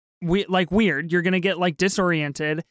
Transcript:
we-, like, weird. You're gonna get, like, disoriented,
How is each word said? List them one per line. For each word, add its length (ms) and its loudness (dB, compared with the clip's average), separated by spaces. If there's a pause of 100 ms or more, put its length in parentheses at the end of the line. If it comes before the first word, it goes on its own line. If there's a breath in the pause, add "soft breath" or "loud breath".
(220)
we-, 260 0
like, 240 0
weird. 400 2
You're 100 2
gonna 200 0
get, 180 -2
like, 160 0
disoriented, 960 -2